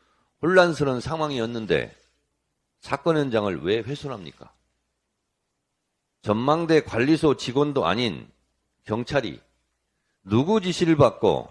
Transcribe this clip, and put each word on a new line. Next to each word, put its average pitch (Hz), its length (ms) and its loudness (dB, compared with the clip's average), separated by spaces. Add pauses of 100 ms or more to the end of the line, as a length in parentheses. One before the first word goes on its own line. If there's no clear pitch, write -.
(420)
혼란스러운 151 580 2
상황이었는데 117 960 -4 (840)
사건 160 360 -4
현장을 107 460 -2
왜 98 160 0
훼손합니까? 113 760 -12 (1700)
전망대 147 600 2
관리소 143 540 2
직원도 135 500 -2
아닌 87 420 -2 (560)
경찰이 117 560 -4 (840)
누구 147 360 2
지시를 170 360 2
받고 107 540 2